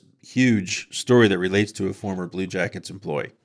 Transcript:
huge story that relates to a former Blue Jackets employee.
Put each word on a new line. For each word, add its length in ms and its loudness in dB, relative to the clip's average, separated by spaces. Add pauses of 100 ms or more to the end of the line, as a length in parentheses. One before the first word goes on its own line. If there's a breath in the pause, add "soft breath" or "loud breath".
(220)
huge 720 0
story 300 6
that 120 2
relates 340 0
to 160 -4
a 40 -6
former 360 -6
Blue 180 -6
Jackets 440 -6
employee. 420 -8 (120)